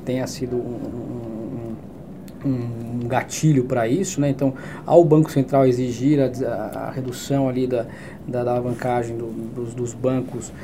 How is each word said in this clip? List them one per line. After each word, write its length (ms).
tenha 240
sido 300
um, 1160
um, 60
um, 540
um 40
gatilho 560
pra 240
isso, 320
né? 100
Então, 240
ao 200
Banco 260
Central 340
exigir 540
a 80
des-, 160
a, 460
a 20
redução 560
ali 180
da, 200
da, 160
da 80
alavancagem 640
do, 120
dos, 460
dos 200
bancos, 580